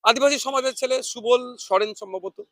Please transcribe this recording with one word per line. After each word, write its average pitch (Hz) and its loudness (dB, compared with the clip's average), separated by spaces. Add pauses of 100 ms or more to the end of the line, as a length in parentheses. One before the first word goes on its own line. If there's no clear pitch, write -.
আদিবাসী 262 4
সমাজের 269 -2
ছেলে 262 -2
সুবল 247 0
সরেন 208 0
সম্ভবত 190 -12 (100)